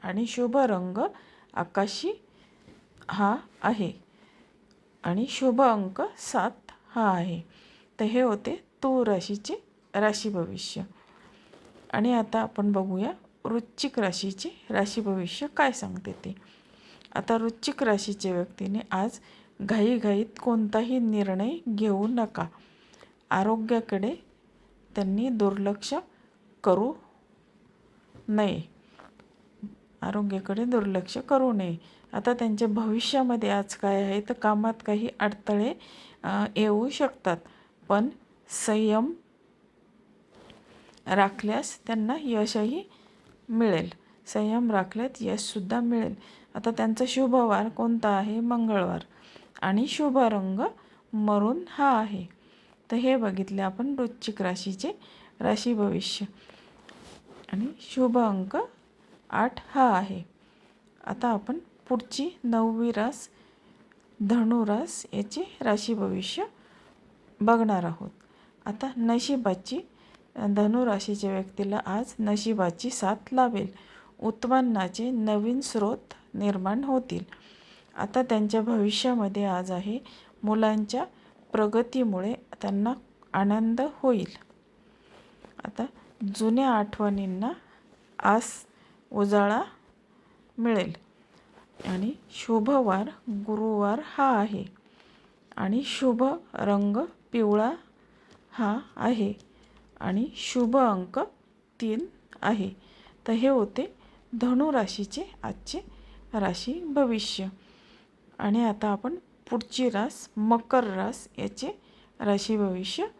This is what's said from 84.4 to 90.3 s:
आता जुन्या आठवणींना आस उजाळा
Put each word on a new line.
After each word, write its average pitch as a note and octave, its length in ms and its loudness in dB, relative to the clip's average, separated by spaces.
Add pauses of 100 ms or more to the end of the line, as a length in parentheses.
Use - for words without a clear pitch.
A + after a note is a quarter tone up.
आता A3+ 220 -8 (500)
जुन्या A#3+ 340 2
आठवणींना G#3 800 -2 (640)
आस - 480 2 (460)
उजाळा G#3 500 2 (960)